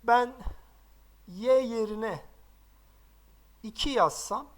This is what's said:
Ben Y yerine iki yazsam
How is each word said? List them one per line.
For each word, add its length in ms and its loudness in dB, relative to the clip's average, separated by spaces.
Ben 320 2
Y 260 0
yerine 720 -2
iki 260 -6
yazsam 580 0